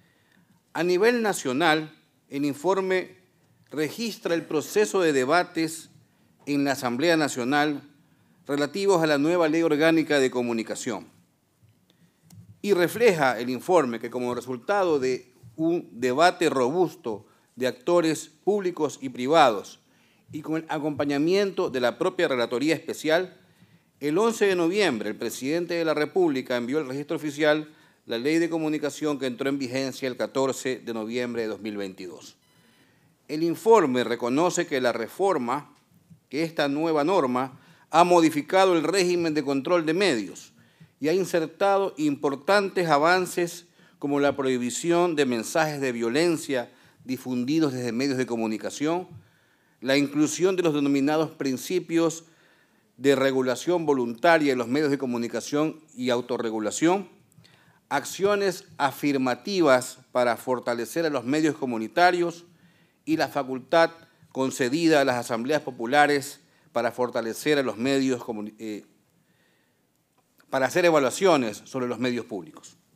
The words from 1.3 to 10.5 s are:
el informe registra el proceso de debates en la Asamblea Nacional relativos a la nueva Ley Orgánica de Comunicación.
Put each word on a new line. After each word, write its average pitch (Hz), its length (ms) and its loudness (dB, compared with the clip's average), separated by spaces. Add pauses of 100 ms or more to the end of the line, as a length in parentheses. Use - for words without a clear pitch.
el 143 160 -6
informe 185 720 -2 (540)
registra 170 640 -6
el 160 100 -4
proceso 196 560 0
de 165 120 4
debates 160 760 0 (560)
en 143 180 0
la 143 80 0
Asamblea 135 440 0
Nacional 143 680 -2 (640)
relativos 160 560 0
a 160 40 4
la 147 120 4
nueva 165 300 2
Ley 165 140 2
Orgánica 156 580 2
de 131 100 4
Comunicación. 113 760 -4 (1500)